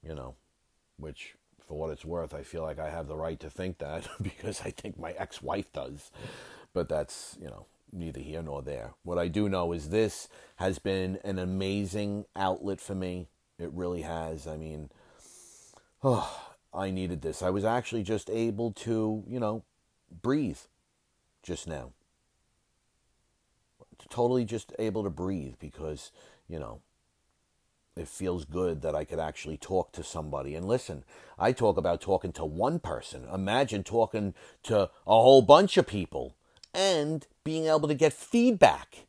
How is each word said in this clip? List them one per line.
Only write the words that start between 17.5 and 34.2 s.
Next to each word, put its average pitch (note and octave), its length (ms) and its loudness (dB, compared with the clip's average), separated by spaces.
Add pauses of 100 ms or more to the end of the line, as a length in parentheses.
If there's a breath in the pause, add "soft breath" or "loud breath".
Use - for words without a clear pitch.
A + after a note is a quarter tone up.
actually A#2 380 0
just G#2 260 -4
able A2+ 420 -2
to, A2 560 -2
you B2 120 -6
know, A2 240 -2 (580)
breathe B2+ 380 0 (840)
just F2 240 -8
now. C#2+ 240 -10 (2250)
Totally A#2+ 360 4
just G#2+ 340 -6
able G#2+ 240 0
to G2+ 60 0
breathe D#2+ 500 -4
because, D2+ 520 -10 (360 loud breath)
you E2 120 -8
know, A#1+ 220 -12 (1120)
it D#2+ 120 -10
feels F2+ 380 -4
good E2 380 -2
that D#2 120 -2
I D2+ 80 -2
could D#2 160 -6
actually D#2 380 -6
talk F#2 360 -2
to D#2+ 100 -10
somebody. C#2+ 500 -6
And E2+ 140 -6
listen, G2 360 -2 (340 loud breath)
I A2 140 2
talk A2 260 2
about F2 220 2
talking F#2 340 0
to E2 120 -6
one G#2 340 0
person. B1+ 540 -8
Imagine G2+ 500 0
talking G#2+ 520 0 (280 loud breath)